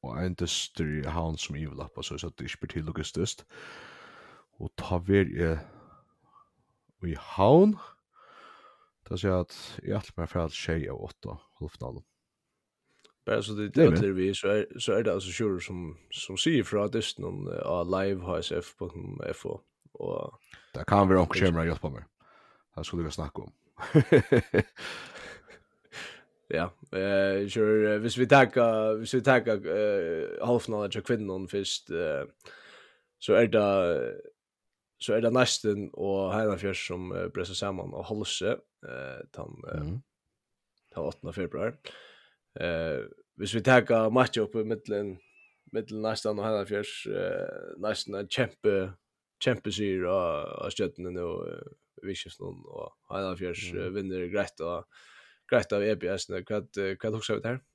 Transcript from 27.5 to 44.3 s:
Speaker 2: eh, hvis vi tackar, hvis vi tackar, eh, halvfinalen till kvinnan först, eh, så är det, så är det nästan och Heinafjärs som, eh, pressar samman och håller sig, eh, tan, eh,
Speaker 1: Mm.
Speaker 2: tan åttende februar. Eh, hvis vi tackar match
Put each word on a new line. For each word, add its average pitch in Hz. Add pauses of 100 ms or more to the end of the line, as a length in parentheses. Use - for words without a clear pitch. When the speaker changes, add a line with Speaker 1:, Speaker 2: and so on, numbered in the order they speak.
Speaker 2:
eh, 107
hvis 113
vi 123
tackar, 113
hvis 110
vi 127
tackar, 117
eh, 85
halvfinalen 110
till 110
kvinnan 95
först, -
eh, 78 (960)
så -
är 113
det, 90 (840)
så -
är 113
det 113
nästan 107
och 98
Heinafjärs 98
som, 90
eh, 90
pressar 92
samman 92
och 90
håller 107
sig, 95
eh, -
tan, - (100)
eh, 76
Speaker 1:
Mm. 90 (960)
Speaker 2:
tan 78
åttende -
februar. 98 (800)
Eh, 80 (360)
hvis 98
vi 113
tackar 117
match 127